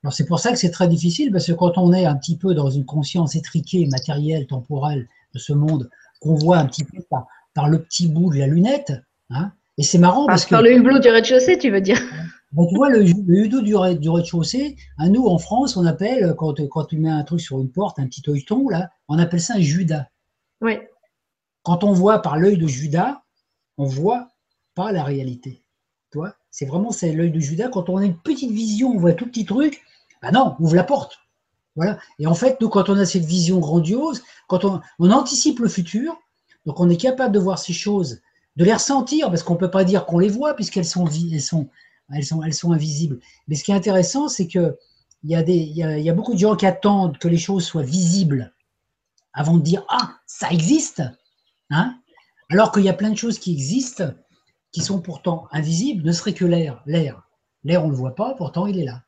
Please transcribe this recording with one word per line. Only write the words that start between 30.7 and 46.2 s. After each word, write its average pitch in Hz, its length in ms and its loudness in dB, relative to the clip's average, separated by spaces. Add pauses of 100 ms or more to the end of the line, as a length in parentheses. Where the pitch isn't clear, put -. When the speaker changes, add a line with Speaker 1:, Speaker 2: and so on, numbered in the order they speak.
Speaker 1:
la 180 100 4
porte. - 340 -4 (560)
Voilà. 180 240 -2 (200)
Et 147 60 -4
en 165 80 2
fait, 254 280 2
nous, 220 80 0
quand 196 200 2
on 196 80 2
a 196 80 2
cette 175 200 -2
vision 175 340 0
grandiose, 170 640 -2 (240)
quand 180 160 -2
on, 190 160 -2 (180)
on 175 140 4
anticipe 254 480 0
le 233 80 0
futur, 226 500 -4 (480)
donc 151 140 -8
on 175 100 4
est 170 80 4
capable 254 360 0
de 208 60 4
voir 185 200 -2
ces - 140 -8
choses, 175 480 -4 (340)
de 165 80 2
les 208 100 6
ressentir, 277 540 0
parce 170 160 -2
qu'on 170 140 -2
peut 180 120 -2
pas 190 140 2
dire 185 220 2
qu'on 170 120 -2
les 196 120 4
voit, 285 260 -2
puisqu'elles 190 300 -4
sont 180 180 -2
vi-, 160 320 -4
elles 143 60 -2
sont, 151 260 -4 (440)
elles 143 140 -6
sont, 160 160 -4
elles 156 120 -6
sont 170 180 -2
invisibles. 151 480 -2 (280)
Mais 151 80 -4
ce - 80 -8
qui 202 80 -2
est 202 40 2
intéressant, 196 540 0
c'est 180 180 -4
que 170 300 -2 (460)
il 151 60 -8
y 170 60 0
a 165 80 0
des, 175 140 2
il 156 180 -4
y 165 80 -4
a, 156 140 -2
il 151 60 -4
y 165 60 0
a 170 40 2
beaucoup 220 200 -2